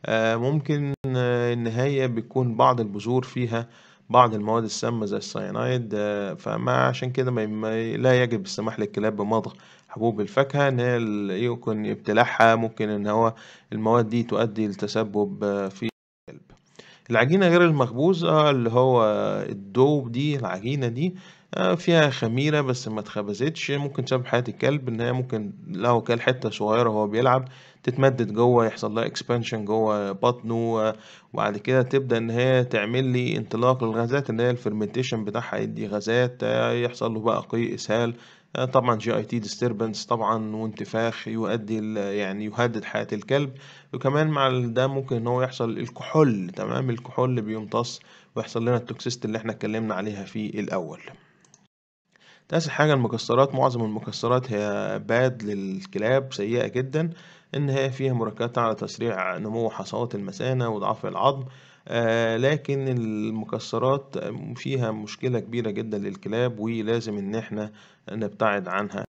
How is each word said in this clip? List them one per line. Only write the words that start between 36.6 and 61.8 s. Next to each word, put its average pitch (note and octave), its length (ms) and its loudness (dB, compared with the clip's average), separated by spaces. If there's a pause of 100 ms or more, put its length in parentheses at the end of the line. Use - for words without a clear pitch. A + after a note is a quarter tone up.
يحصل A#2+ 420 -2
له A2 60 -4
بقى G#2+ 280 2
قيء، A#2 260 -2
إسهال، A#2 400 0 (420)
آه، B2+ 80 0
طبعا B2+ 320 4
جي G#2+ 200 0
اي A2 60 0
تي A#2 160 -4
ديستربنس A2 680 -2
طبعا، A2 500 0
وانتفاخ A2 720 -4
يؤدي A2 500 -2
ال-، G#2+ 180 -4
يعني G2+ 480 -4
يهدد A2 400 0
حياة A2 280 -6
الكلب. C3 380 0 (440)
وكمان C#3+ 340 2
مع C#3+ 180 2
ال-، B2 280 0
ده B2+ 120 2
ممكن C3+ 300 -2
إن A2+ 100 -2
هو B2 160 0
يحصل B2+ 280 -2
الكحول، A2+ 840 2
تمام، A#2+ 340 -2
الكحول B2 520 -2
بيمتص A2 580 -4 (360)
ويحصل A#2 260 -4
لنا A#2+ 140 2
التوكسيست A#2 480 -6
اللي A2 140 -4
إحنا G#2+ 140 -6
اتكلمنا A2 420 -4
عليها G2+ 300 -6
في G#2+ 360 -6
الأول. F2+ 400 -6 (1500)
تاسع D#3 240 0
حاجة D3+ 200 4
المكسرات، B2+ 600 2
معظم B2+ 300 0
المكسرات A2+ 680 -2
هي G#2 460 -2 (100)
باد B2 340 2
للكلاب، G#2 880 -2
سيئة A#2 340 -2
جدا، C3+ 440 -2 (440)
إن C#3+ 160 -2
هي C3+ 200 0
فيها C3 220 -2
مركبات A#2 460 -2
على A2+ 160 2
تسريع F#2+ 640 -4
نمو A2 320 -2
حصوات A2+ 440 -6
المثانة A#2 540 -2
وضعف G#2+ 380 -4
العظم، B2 380 0 (440)